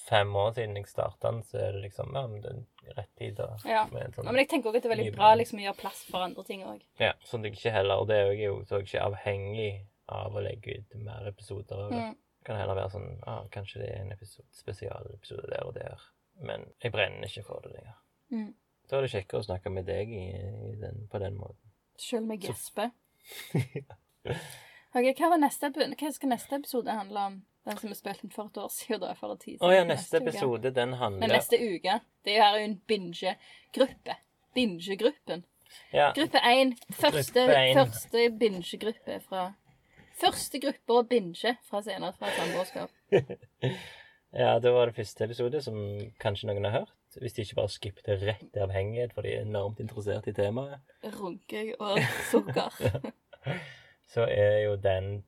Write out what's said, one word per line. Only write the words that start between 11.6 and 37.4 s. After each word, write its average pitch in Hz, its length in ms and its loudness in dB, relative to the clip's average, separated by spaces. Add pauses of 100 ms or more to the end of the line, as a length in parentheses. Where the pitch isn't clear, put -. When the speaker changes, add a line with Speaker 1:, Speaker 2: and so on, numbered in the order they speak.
Speaker 1:
av 104 60 -8
det. 233 80 -4
Speaker 2:
Mm. 220 160 -8 (280)
Speaker 1:
Kan 107 140 -6
heller 98 180 -2
være 98 160 -2
sånn, 95 360 -8
ah, 107 240 -6
kanskje 101 280 -10
det 107 120 -6
er 101 100 -8
en 98 100 -8
episode, - 400 -16
spesialepisode - 1000 -12
der - 160 -2
og - 80 -8
der. - 260 -10 (360)
Men 107 280 -8 (160)
jeg 117 100 -4
brenner 104 380 0
ikke - 160 -12
for - 180 -10
det - 120 -18
lenger. - 180 -20 (380)
Speaker 2:
Mm. 214 180 -4 (400)
Speaker 1:
Da 135 80 0
er 139 80 4
det 120 80 -4
kjekkere 101 260 -4
å 104 60 -6
snakke 92 260 -4
med 95 160 -4
deg 95 220 -2
i, 98 160 -8 (380)
i 104 180 -8
den, 98 260 -10
på 107 140 -8
den 98 160 -6
måten. - 340 -16 (280)
Speaker 2:
Selv 226 260 -4
om 220 80 -4
jeg 196 80 -8
Speaker 1:
Så - 60 -8
Speaker 2:
gjesper. - 440 -6 (600)
Speaker 1:
<laughs> 139 320 -2 (1040)
Speaker 2:
Ok, 262 260 2
hva 330 160 2
var 339 80 6
neste 285 320 2
epi-, 269 160 0
hva 294 240 -4
skal 262 220 -2
neste 277 260 -4
episode 226 320 -4
handle 202 320 -4
om? 196 140 -4 (220)
Den 208 180 -8
som 202 160 -8
er - 20 -10
spilt 196 300 -10
inn 190 80 -16
for 208 160 -8
et - 80 -14
år 202 160 -8
siden, - 260 -4
da, - 140 -6
for 208 180 -10
en 202 80 -10
tid - 220 -12
Speaker 1:
Å 175 80 6
ja, 185 140 10
Speaker 2:
siden. 170 100 2
Speaker 1:
neste - 0 -
Speaker 2:
Neste 143 240 0
uke. 247 100 2
Speaker 1:
episode, 127 460 0
den 123 200 2
handler 110 280 -2
Speaker 2:
Men 220 80 2
neste - 320 6
uke, 190 340 0 (280)
det 208 120 2
er 214 220 8
jo 214 80 0
en 214 100 -2 (120)
binge-gruppe. - 1300 -2 (380)
Binge-gruppen. 190 920 0 (460)
Speaker 1:
Ja. 143 200 6
Speaker 2:
Gruppe 285 320 2
en, 254 320 6 (120)
første, 247 580 4